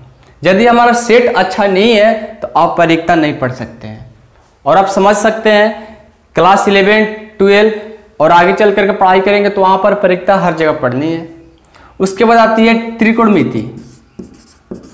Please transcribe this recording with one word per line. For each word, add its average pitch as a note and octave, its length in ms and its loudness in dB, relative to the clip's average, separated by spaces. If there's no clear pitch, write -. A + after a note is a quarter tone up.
यदि G3 240 2
हमारा A#3+ 280 4
set A#3+ 400 0
अच्छा G3+ 320 -2
नहीं G3+ 260 2
है G#3+ 220 2
तो - 220 -10
आप E3+ 220 0
परीक्षा E3 360 0
नहीं D3+ 200 -2
पढ़ B2+ 180 -6
सकते A2+ 360 -14
हैं। A2 260 -20
और D3+ 120 2
आप - 120 2
समझ G3+ 280 0
सकते G#3+ 340 -2
हैं G#3+ 480 -2
class F#3 320 2
eleven, G3+ 360 2
twelve G#3 420 2
और D3+ 120 4
आगे F3 220 4
चल G3+ 200 2
करके G3+ 200 0
पढ़ाई F#3+ 260 2
करेंगे G3+ 300 0
तो G3 100 -4
वहाँ F#3+ 180 2
पर G3 180 0
परीक्षा F#3 420 0
हर F3 160 -2
जगह D#3 260 -2
पढ़नी C3+ 320 -4
है। E3 160 -10
उसके F#3+ 240 -2
बाद A#3 160 4
आती A3+ 260 2
है A3+ 320 -2
त्रिकोणमिति। G#3+ 640 0